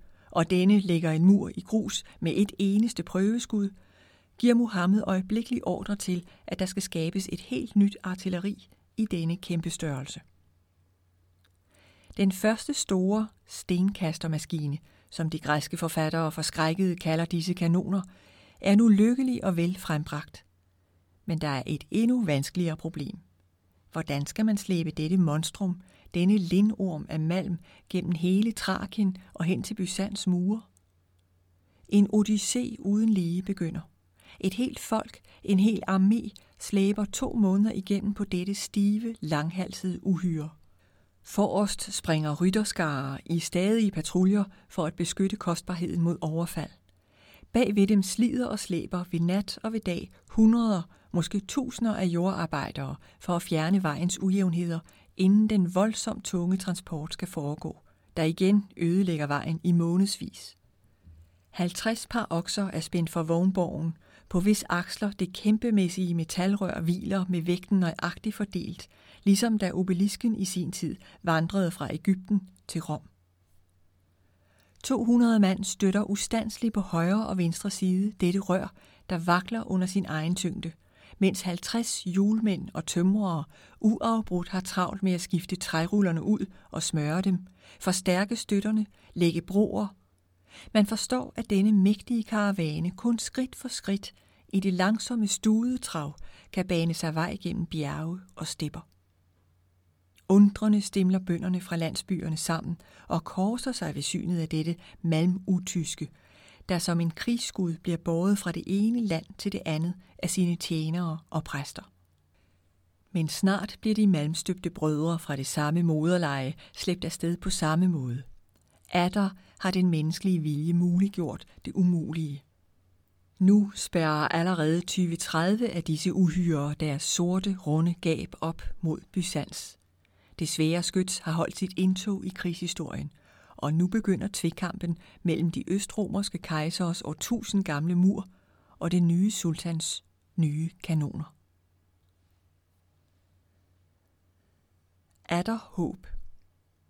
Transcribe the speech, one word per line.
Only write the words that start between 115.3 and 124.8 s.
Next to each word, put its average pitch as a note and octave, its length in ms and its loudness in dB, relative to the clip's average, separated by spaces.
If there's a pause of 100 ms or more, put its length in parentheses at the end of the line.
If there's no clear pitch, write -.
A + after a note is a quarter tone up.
det C3+ 120 -6
samme D#3 360 0
moderleje D#3 680 0 (200)
slæbt F3+ 320 -4
afsted E3+ 320 -4
på F#3 120 -6
samme E3 380 2
måde. C3 360 -2 (640)
Atter F#3 400 2 (300)
har F#3 120 -2
den F3+ 180 4
menneskelige E3 500 0
vilje D3+ 340 -2
muliggjort F3 720 0 (200)
det - 100 -8
umulige. D#3+ 680 0 (960)
Nu G3+ 360 6
spærrer D#3 520 0
allerede E3 540 2